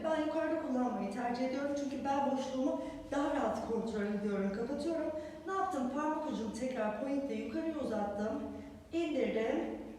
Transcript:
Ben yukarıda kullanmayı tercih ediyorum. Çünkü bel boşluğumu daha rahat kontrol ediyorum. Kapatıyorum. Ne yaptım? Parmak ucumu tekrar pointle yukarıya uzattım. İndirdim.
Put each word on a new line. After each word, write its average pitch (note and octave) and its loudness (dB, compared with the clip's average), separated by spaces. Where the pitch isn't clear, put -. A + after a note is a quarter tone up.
Ben D#4 4
yukarıda D#4 2
kullanmayı B3 0
tercih B3 0
ediyorum. C#4+ 0
Çünkü C4+ -2
bel C#4 4
boşluğumu C4 2
daha C#4+ 2
rahat A3+ 2
kontrol G#3 0
ediyorum. G3+ 2
Kapatıyorum. D4+ 0
Ne F#4+ -2
yaptım? C#4+ 0
Parmak D4+ 0
ucumu G#3 -2
tekrar A3 -2
pointle C#4 0
yukarıya D#4+ -2
uzattım. G#3 0
İndirdim. C4+ 2